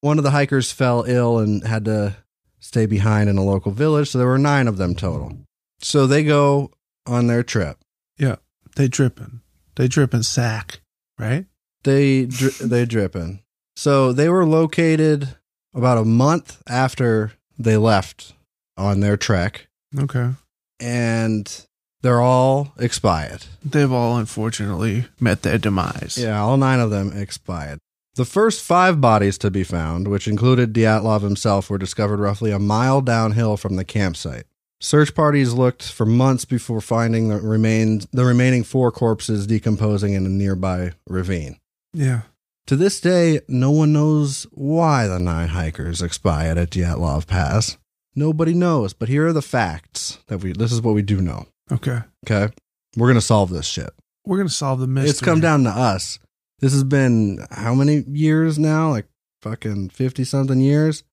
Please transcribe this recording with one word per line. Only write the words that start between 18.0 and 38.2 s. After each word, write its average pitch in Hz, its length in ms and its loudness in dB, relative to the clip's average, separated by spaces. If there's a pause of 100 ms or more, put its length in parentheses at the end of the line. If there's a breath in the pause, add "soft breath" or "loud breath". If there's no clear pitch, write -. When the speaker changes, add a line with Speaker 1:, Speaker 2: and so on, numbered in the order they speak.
Speaker 1:
on 98 260 0
their 104 140 2
trek. - 520 -2 (300)
Speaker 2:
Okay. 131 340 -2 (480)
Speaker 1:
And 113 840 -2 (360)
they're 120 200 4
all 131 580 2
expired. 87 680 -2 (180)
Speaker 2:
They've 143 280 0
all 120 260 0
unfortunately 107 880 -4 (140)
met 113 240 2
their 101 160 0
demise. - 580 -4
Speaker 1:
Yeah, 110 240 -2
all 120 160 2
nine 131 220 2
of 117 100 0
them 98 260 -2
expired. 82 640 -10 (380)
The 127 100 0
first 214 380 0
five 180 360 2
bodies 107 380 4
to 101 140 -2
be 95 120 -2
found, 85 440 -4
which 101 200 -4
included 117 460 2
Dyatlov 110 480 2
himself, 101 480 -2
were 101 80 -4
discovered 101 420 -4
roughly 101 320 -2
a 101 80 -2
mile 113 420 2
downhill 113 540 0
from 98 200 -4
the 92 100 -4
campsite. 82 600 -4 (360)
Search 151 320 2
parties 143 400 2
looked 123 300 0
for - 240 -4
months 123 380 2
before 113 360 -6
finding 113 480 0
the 104 100 -2
remain-, 110 600 0 (100)
the 127 140 2